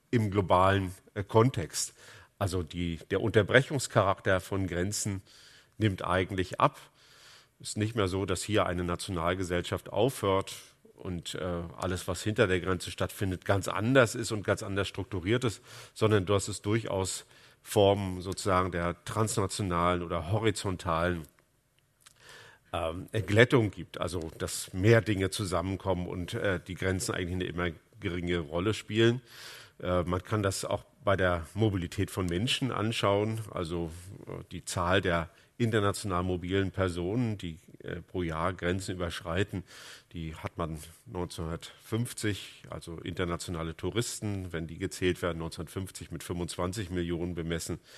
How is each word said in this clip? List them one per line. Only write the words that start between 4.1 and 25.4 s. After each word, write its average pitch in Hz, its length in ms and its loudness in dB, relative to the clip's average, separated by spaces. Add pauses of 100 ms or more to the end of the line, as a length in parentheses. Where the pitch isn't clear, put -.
von 98 260 -4
Grenzen 95 560 -2 (560)
nimmt 101 260 2
eigentlich 92 560 0
ab. 147 200 2 (800)
Ist - 180 -10
nicht 107 180 0
mehr 101 120 2
so, 95 180 0
dass 90 160 -2
hier 104 240 2
eine 90 180 -2
Nationalgesellschaft 87 1040 -2
aufhört 98 680 0 (420)
und, - 380 -6
äh, 87 260 -4 (160)
alles, 92 300 -4
was 90 160 -4
hinter 107 240 4
der 90 140 2
Grenze 90 280 -2
stattfindet, 92 560 -4
ganz 98 220 2
anders 117 480 4
ist 120 160 -4
und 104 120 -4
ganz 101 200 0
anders 98 240 -2
strukturiert 98 560 -2
ist, 113 180 -2 (320)
sondern 104 320 4
dass 98 220 2
es 101 140 -8
durchaus 101 640 -2 (360)
Formen 98 600 4
sozusagen 92 500 0
der 87 320 -2
transnationalen 90 1000 0
oder 85 280 -4
horizontalen, 90 920 0 (1500)
ähm, 85 380 -4
Entglättung 107 600 4
gibt, - 280 -10
also 85 380 -4
dass - 360 -6
mehr 107 280 6
Dinge 95 280 2
zusammenkommen 90 760 -2